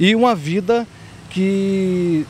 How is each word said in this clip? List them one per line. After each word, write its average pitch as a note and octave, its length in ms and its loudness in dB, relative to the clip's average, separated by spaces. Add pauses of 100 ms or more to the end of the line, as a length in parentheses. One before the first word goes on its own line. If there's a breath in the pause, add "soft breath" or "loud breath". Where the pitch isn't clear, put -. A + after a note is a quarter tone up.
e F#3+ 160 4
uma A#3+ 180 2
vida F#3+ 540 -2 (420 loud breath)
que F#3 1000 0